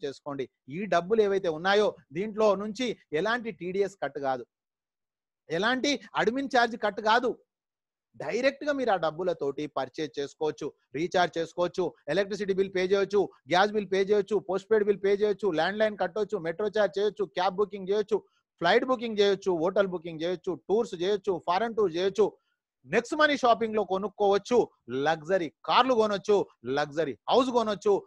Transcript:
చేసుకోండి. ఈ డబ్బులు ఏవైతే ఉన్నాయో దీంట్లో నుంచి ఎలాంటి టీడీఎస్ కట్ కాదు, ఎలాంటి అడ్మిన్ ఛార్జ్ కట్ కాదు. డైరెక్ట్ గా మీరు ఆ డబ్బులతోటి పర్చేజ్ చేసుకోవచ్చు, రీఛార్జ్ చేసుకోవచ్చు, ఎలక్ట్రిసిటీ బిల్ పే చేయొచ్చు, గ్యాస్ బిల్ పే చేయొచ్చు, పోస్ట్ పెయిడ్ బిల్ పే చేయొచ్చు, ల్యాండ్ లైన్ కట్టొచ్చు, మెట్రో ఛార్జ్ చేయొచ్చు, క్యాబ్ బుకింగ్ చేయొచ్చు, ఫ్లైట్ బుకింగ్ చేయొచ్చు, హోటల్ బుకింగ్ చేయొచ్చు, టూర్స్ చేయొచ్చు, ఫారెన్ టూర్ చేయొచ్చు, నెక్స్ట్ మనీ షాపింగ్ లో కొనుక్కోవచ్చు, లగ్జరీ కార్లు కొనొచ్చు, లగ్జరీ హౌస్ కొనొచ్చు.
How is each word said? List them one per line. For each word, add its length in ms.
చేసుకోండి. 420
ఈ 20
డబ్బులు 320
ఏవైతే 320
ఉన్నాయో 320
దీంట్లో 300
నుంచి 240
ఎలాంటి 400
టీడీఎస్ 440
కట్ 140
కాదు, 160
ఎలాంటి 340
అడ్మిన్ 340
ఛార్జ్ 300
కట్ 160
కాదు. 200
డైరెక్ట్ 460
గా 100
మీరు 160
ఆ 100
డబ్బులతోటి 600
పర్చేజ్ 400
చేసుకోవచ్చు, 480
రీఛార్జ్ 400
చేసుకోవచ్చు, 460
ఎలక్ట్రిసిటీ 480
బిల్ 180
పే 140
చేయొచ్చు, 280
గ్యాస్ 240
బిల్ 160
పే 160
చేయొచ్చు, 280
పోస్ట్ 220
పెయిడ్ 180
బిల్ 160
పే 160
చేయొచ్చు, 280
ల్యాండ్ 240
లైన్ 200
కట్టొచ్చు, 340
మెట్రో 300
ఛార్జ్ 220
చేయొచ్చు, 260
క్యాబ్ 220
బుకింగ్ 300
చేయొచ్చు, 280
ఫ్లైట్ 300
బుకింగ్ 300
చేయొచ్చు, 320
హోటల్ 320
బుకింగ్ 300
చేయొచ్చు, 280
టూర్స్ 340
చేయొచ్చు, 320
ఫారెన్ 300
టూర్ 200
చేయొచ్చు, 280
నెక్స్ట్ 260
మనీ 220
షాపింగ్ 360
లో 40
కొనుక్కోవచ్చు, 640
లగ్జరీ 420
కార్లు 320
కొనొచ్చు, 360
లగ్జరీ 360
హౌస్ 260
కొనొచ్చు. 380